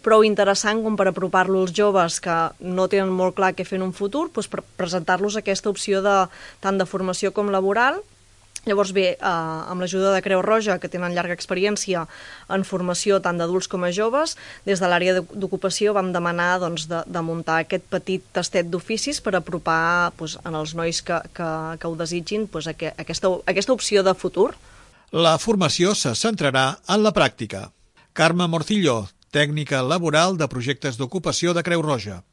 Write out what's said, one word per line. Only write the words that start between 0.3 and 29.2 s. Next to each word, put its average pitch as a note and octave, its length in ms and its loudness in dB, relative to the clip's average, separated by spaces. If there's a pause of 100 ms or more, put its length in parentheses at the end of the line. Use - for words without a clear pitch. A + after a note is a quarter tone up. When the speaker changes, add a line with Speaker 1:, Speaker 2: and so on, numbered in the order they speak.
Speaker 1:
com A3 120 0
per F#3+ 140 4
apropar-lo F#3 520 2
als F3+ 140 -2
joves G3 460 4
que E3+ 140 -2 (240)
no F#3 280 0
tenen F#3+ 240 2
molt F#3 240 0
clar F#3+ 200 2
què F3+ 100 -6
fer F#3+ 140 -4
en F#3+ 80 -2
un F3 80 -8
futur, C4+ 360 -4
doncs, - 160 -6
per - 140 -8 (160)
presentar-los F3+ 580 -2
aquesta G3+ 360 -2
opció F#3+ 320 -2
de, G3 160 4 (440)
tant G3 140 0
de F#3+ 100 2
formació F#3 480 -2
com G#3 160 0
laboral. A3 480 2 (680)
Llavors, G3+ 240 2
bé, F#3 220 2
eh, - 100 -10
amb E3 560 -4
l'ajuda F#3+ 320 0
de F#3+ 80 2
Creu F#3 240 2
Roja, G#3+ 380 2
que F3 100 -8
tenen F3 240 -4
llarga F3 160 -2
experiència F#3 680 -2 (500)
en F#3+ 160 0
formació F3+ 560 0
tant F3 160 0
d'adults F3+ 300 -2
com F3+ 160 -2
a F3+ 80 0
joves, A3+ 420 0 (300)
des F#3+ 160 0
de F3+ 80 2
l'àrea F3+ 320 2
d'ocupació G3 760 -2
vam F#3 160 0
demanar, F3 480 0
doncs, E3+ 300 -4
de, E3 160 -2
de F3 180 -4
muntar E3 380 -2
aquest E3+ 260 -4
petit F#3 360 -4 (100)
tastet F3 340 -2
d'oficis A3 560 -4
per G3 140 0
apropar, E3+ 800 0
doncs, D#3+ 260 -10
en D#3+ 140 -6
els D#3 180 -6
nois E3 240 -2
que, E3+ 200 -4 (120)
que, E3 180 -6 (300)
que F3 80 -6
ho E3 80 -6
desitgin, F3 560 -4
doncs, D#3+ 220 -6
aqu-, D#3 240 -6
aquesta, F3 340 -2 (140)
aquesta F#3+ 300 2
opció G3+ 280 2
de F#3 140 4
futur. G3 320 2 (640)
Speaker 2:
La E3 280 4
formació F#3+ 560 2
se C3+ 160 -2
centrarà C3+ 600 2 (140)
en G#3+ 180 4
la G3 100 2
pràctica. G#2+ 540 0 (420)
Carme E3+ 380 2
Morcillo, D#3 560 2 (260)